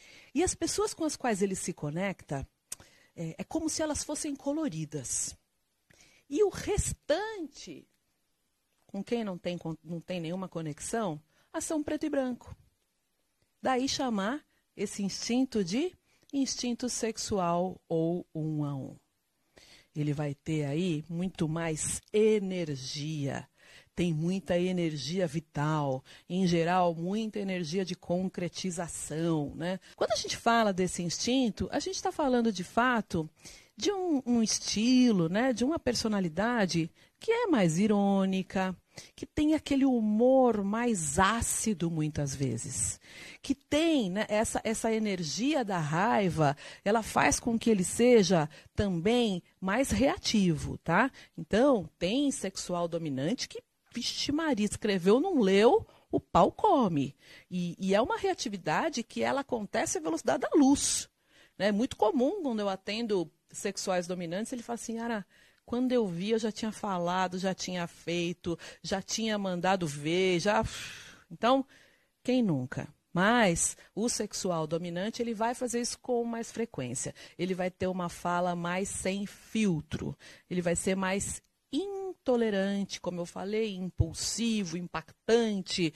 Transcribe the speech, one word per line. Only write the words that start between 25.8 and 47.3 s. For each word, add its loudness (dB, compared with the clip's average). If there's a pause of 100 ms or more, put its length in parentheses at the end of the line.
em 2
geral, 2
muita -4
energia -2
de -6
concretização, -4
né? -6 (160)
Quando 0
a 2
gente -4
fala 4
desse -2
instinto, 0
a -2
gente -6
tá -2
falando, 2
de -6
fato, 0 (460)
de 0
um, 0
um 4
estilo, 4
né, 2
de -2
uma 0
personalidade 0 (300)
que 0
é 2
mais 4
irônica, 2 (400)
que -12
tem 2
aquele 2
humor 6
mais 0
ácido, 0
muitas -2
vezes, -4 (420)
que -2
tem, 2
né, -2
essa, 0
essa 0
energia 0
da -2
raiva, 2 (280)
ela 2
faz 2